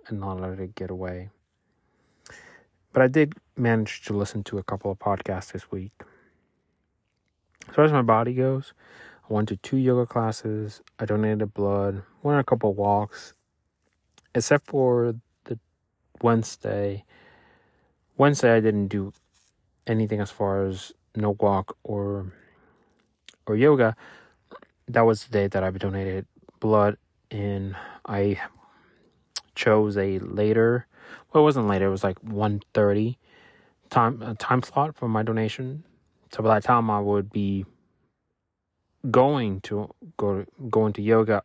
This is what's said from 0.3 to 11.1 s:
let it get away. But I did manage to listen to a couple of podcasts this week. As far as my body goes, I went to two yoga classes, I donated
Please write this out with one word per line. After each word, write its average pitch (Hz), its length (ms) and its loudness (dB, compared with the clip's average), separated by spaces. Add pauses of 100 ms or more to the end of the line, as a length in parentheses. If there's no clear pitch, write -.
let 92 180 -8
it 92 160 -12
get 92 140 -10
away. 92 400 -10 (1600)
But 127 100 4
I 131 40 6
did 147 280 2 (200)
manage 113 480 0
to - 100 -6
listen 101 320 -4
to 104 120 -8
a 92 60 -6
couple 101 280 -6
of 95 80 -8
podcasts 95 520 -4
this - 200 -14
week. 95 200 -10 (1800)
As - 60 -20
far 151 100 6
as 156 60 4
my 143 100 2
body 117 320 2
goes, 131 400 -2 (560)
I 110 40 -4
went 107 160 0
to 98 80 -6
two - 200 -4
yoga 127 280 2
classes, 110 760 -6 (180)
I 113 60 -4
donated 107 480 -2